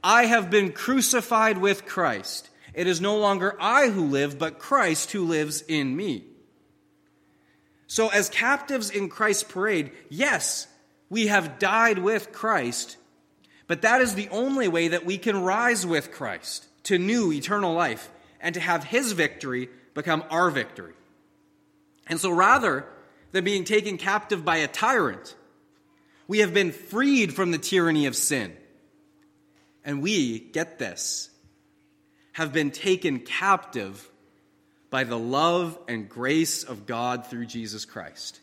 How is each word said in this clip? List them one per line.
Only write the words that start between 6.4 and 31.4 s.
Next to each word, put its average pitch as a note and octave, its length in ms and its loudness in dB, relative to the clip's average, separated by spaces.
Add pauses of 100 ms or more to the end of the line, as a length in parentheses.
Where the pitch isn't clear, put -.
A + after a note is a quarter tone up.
So A3 220 0
as G3+ 200 2
captives C4 640 0
in G3 180 -2
Christ's G#3 340 0
parade, F3+ 480 -2 (160)
yes, G#3+ 600 -2 (420)
we G#3+ 180 0
have E3+ 300 2
died G#3+ 400 4
with G3 340 -2
Christ, D3+ 680 -2 (720)
but E3 140 -2
that A#3+ 180 6
is A3+ 140 2
the G3+ 140 -4
only B3+ 380 0
way E3+ 220 2
that E3+ 160 -2
we F#3+ 120 -2
can G3+ 240 0
rise G#3 440 2
with E3 260 -2
Christ - 540 -10 (180)
to F#3+ 140 2
new G3 340 2
eternal F3 420 0
life D3+ 360 -2 (320)
and E3+ 140 -4
to F3+ 40 -6
have E3 240 0
his A#3 300 -2
victory C3 560 -4 (240)
become D#3 360 -2
our F3 200 2
victory. G2+ 440 -6 (1120)
And E3 120 -4
so F#3 120 0
rather F#3 540 4 (460)
than F#3 120 0
being G3 200 0
taken G3+ 340 0
captive G3 460 -2
by E3 140 2
a D3+ 100 0
tyrant, G3+ 680 0 (920)
we G#3+ 120 2
have G3 120 4
been F#3 200 2
freed A#3 600 2
from F3+ 180 0
the D#3+ 80 0
tyranny E3 480 2
of A#2+ 80 -2
sin. G#2+ 420 -2 (1300)
And C#3+ 160 -4
we, C#3+ 380 0
get - 400 -6
this, - 500 -8 (1040)